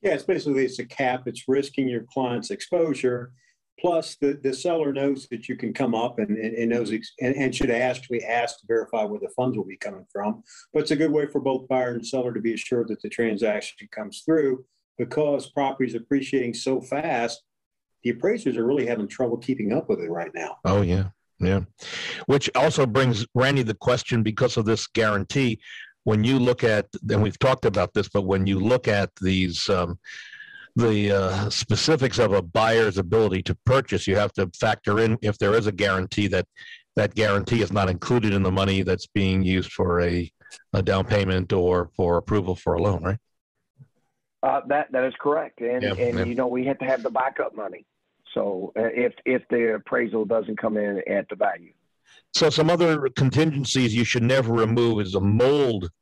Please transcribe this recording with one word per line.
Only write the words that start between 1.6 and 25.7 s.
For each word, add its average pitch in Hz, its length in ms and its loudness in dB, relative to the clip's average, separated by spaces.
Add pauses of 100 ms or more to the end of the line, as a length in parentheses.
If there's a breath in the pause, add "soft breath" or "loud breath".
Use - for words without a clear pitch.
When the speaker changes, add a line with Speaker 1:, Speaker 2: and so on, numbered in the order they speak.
Speaker 1:
your 117 200 -6
client's 123 420 -4
exposure. 127 800 -2 (460 soft breath)
Plus, 165 360 -2
the, 143 260 -2
the 135 120 -2
seller 156 400 -2
knows 135 360 -2
that 117 200 -10
you 123 60 -6
can 113 180 -6
come 123 200 0
up 117 260 -2
and, 107 180 0
and, 110 180 -4
and 113 140 0
knows 117 240 0
ex-, 110 280 -8
and, 131 140 0
and 135 180 -2
should - 160 0
actually 123 540 -2
ask 117 360 -2
to - 80 -20
verify 113 360 0
where 104 160 -6
the 98 160 -8
funds 127 220 -2
will 95 80 -4
be 95 120 -16
coming 98 340 -12
from. 104 320 -6 (300 loud breath)
But 151 100 0
it's 151 80 -2
a 156 40 2
good 151 160 2
way 147 160 0
for 143 140 -4
both 131 260 -2
buyer 127 240 0
and 117 140 -6
seller 123 280 -4
to 117 60 -4
be 113 140 -2
assured 117 340 -2
that 110 140 -6
the 107 80 -8
transaction 107 840 -4
comes 104 340 -12
through, 139 380 0 (340)
because 135 520 -2
property's 135 460 -2
appreciating 131 580 -2
so 131 260 -2
fast, 135 640 -4 (600)
the 120 80 0
appraisers 139 440 -2
are 113 100 0
really 143 200 0
having 113 220 -2
trouble - 300 -2
keeping 107 360 -2
up 151 160 -2
with - 100 0
it 85 100 -6
right 85 240 -6
now. 76 300 -10
Speaker 2:
Oh, 98 180 2
yeah. 95 280 2 (300)
Yeah. 92 220 2 (680 loud breath)
Which 139 280 2
also 147 300 4
brings, 120 480 0
Randy, 131 300 2
the 110 100 -2
question, 120 500 0
because 110 320 0
of 113 100 0
this 110 220 0
guarantee, 110 720 0 (460 loud breath)